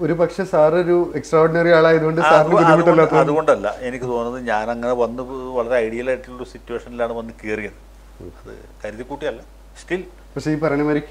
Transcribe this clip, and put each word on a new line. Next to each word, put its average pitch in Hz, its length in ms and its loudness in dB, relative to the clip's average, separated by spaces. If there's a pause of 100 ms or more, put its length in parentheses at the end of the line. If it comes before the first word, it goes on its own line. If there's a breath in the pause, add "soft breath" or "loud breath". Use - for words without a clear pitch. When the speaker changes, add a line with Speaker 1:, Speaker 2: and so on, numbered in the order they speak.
Speaker 1:
ഒരു 160 120 0
പക്ഷെ 170 300 -2
സാറ് 156 300 2
ഒരു 175 420 2
എക്സ്ട്രാ 160 240 0
ഓർഡിനറി 165 320 2
ആളായതുകൊണ്ട് 160 500 4
Speaker 2:
ആ, - 20 2
Speaker 1:
സാറിന് 156 160 6
Speaker 2:
അതുകൊ-, 160 180 4
Speaker 1:
ബുദ്ധിമുട്ടില്ലാത്തത് 165 580 4
Speaker 2:
അതുകൊ-, 156 80 4
അതുകൊണ്ടല്ല. 147 560 0
എനിക്ക് 127 260 -8
തോന്നുന്നത് 120 420 -6
ഞാൻ 107 220 -2
അങ്ങനെ 120 240 -4
വന്ന് 120 300 -2 (300)
വളരെ 120 220 -2
ideal 117 320 -2
ആയിട്ടുള്ള 127 360 -8
ഒരു 117 60 -14
സിറ്റുവേഷനിലാണ് 120 640 -8
വന്ന് 113 200 -10 (100)
കയറിയത്. 107 500 -8 (260)
അത് 107 400 -20 (260)
കരുതിക്കൂട്ടിയല്ല. 123 560 -10 (440)
Still 180 200 -6 (300)
Speaker 1:
പക്ഷെ 147 160 -4
ഈ 151 80 -2
പറയുന്ന 147 240 -2
മാതിരി 147 280 -2